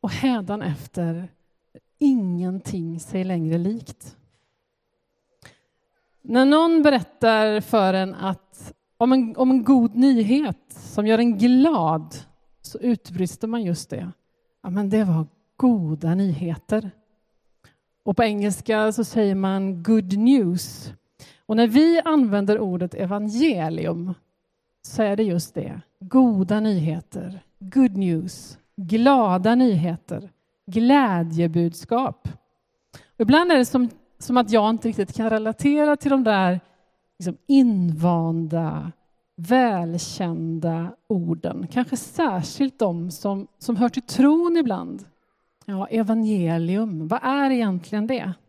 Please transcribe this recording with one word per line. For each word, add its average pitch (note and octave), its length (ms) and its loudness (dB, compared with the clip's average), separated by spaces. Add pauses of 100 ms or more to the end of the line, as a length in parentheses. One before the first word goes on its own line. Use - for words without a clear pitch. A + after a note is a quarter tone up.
Och G#3+ 100 -6
hädanefter, F#3 1200 -4 (640)
ingenting F3+ 1000 -2
sig F#3 240 -6
längre E3+ 340 -2
likt. - 600 -8 (2000)
När B3+ 240 2
någon D#4+ 380 4
berättar A3 760 2
för G3 320 0
en F#3+ 220 -4
att, - 580 -10 (240)
om B3+ 160 2
en, A#3+ 220 0
om B3+ 160 2
en C4 120 2
god A#3 320 4
nyhet B3 640 2 (100)
som - 380 -6
gör A3 100 4
en A#3 200 2
glad, G#3 800 2 (460)
så - 180 -16
utbrister F#3 680 -4
man A#3 160 -6
just E3+ 260 -6
det. F3+ 220 -10 (500)
"Ja, G3 80 -12
men G3 200 -4
det G#3+ 140 2
var D#3+ 240 0 (280)
goda E3 600 0
nyheter." F#3 760 -4 (1120)
Och G3+ 140 -2
på A#3+ 60 2
engelska G#3+ 680 0
så A3 120 -2
säger G3+ 320 0
man F#3+ 480 -2
"good G3+ 340 2
news". G#3+ 760 0 (520)
Och A3 100 -2
när A#3 120 4
vi D#4 380 4
använder G#3 540 2
ordet F3+ 340 -4
evangelium F#3 1200 -2 (680)
så - 200 -6
är G3+ 140 0
det G#3+ 80 0
just F3 300 -2
det. - 280 -10 (180)
Goda G#3 600 2
nyheter, F3+ 840 -4 (160)
good G3 380 0
news, F3+ 600 -4 (200)
glada A3 800 2
nyheter, F#3 760 0 (340)
glädjebudskap. F3 1600 0 (640)
Och - 280 -12
ibland D#4 300 4
är D4+ 60 6
det B3 80 4
som, B3 240 0 (300)
som A#3+ 180 0
att G#3+ 140 2
jag G#3+ 180 4
inte A3+ 180 -2
riktigt G#3 260 -4
kan A3+ 160 -2
relatera C#4+ 680 0
till C#4+ 140 -2
de C4+ 120 2
där F#3+ 360 2 (600)
liksom F3 180 -8 (100)
invanda, E3 1400 2 (440)
välkända E3+ 1600 -2 (120)
orden. E3+ 640 -4
Kanske B3 260 -4
särskilt C4 840 -4
de F3 320 -2
som, G3 360 -6 (100)
som - 180 -4
hör A#3 140 2
till - 120 -8
tron E4 560 2
ibland. G3 480 -4 (600)
Ja, G3 220 -6
evangelium, G3 1200 -2
vad A3 160 -2
är C4+ 260 0
egentligen G#3+ 580 -2
det? A#3 260 -4 (160)